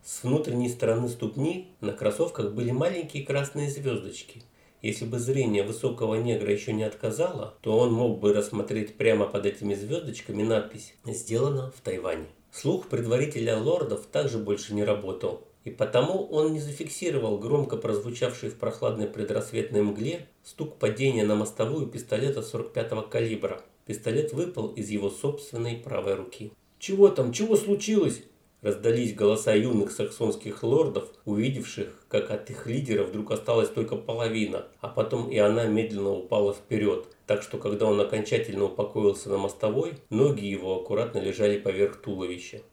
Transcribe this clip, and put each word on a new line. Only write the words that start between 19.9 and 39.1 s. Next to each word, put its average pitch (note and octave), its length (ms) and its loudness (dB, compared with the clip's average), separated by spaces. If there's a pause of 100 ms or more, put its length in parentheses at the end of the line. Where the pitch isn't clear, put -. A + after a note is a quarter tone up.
стук - 340 -10
падения A#2 460 2
на G#2 120 4
мостовую A#2 520 -2
пистолета - 560 -2
сорок - 300 -8
пятого A2+ 280 -2
калибра. A2 600 -2 (260)
Пистолет A#2+ 460 -2
выпал C3+ 340 -4
из G#2 220 -8
его G2+ 200 0
собственной A#2 680 -4
правой G2 360 -2
руки. G2 380 -10 (260)
«Чего G3 320 8
там? B2 220 2
Чего G#3+ 240 2
случилось?» G3+ 680 4 (400)
Раздались A2+ 520 2
голоса G#2+ 400 4
юных G#2 380 4
саксонских G#2+ 720 -4
лордов, C#3 460 2 (160)
увидевших, A2+ 800 -4
как - 240 0
от - 180 -6
их - 160 -12
лидера A#2 380 0
вдруг G#2+ 280 -4
осталась A2 360 2
только A2+ 300 -2
половина, A2 720 -2 (120)
а - 80 -8
потом A#2+ 420 -2
и - 80 0
она G#2 280 6
медленно G#2 460 2
упала G2+ 420 2
вперёд, G#2 600 0 (120)
так G#2 160 2
что, - 160 -10
когда G#2 280 0
он G2+ 140 4
окончательно G#2 640 0
упокоился G#2 640 0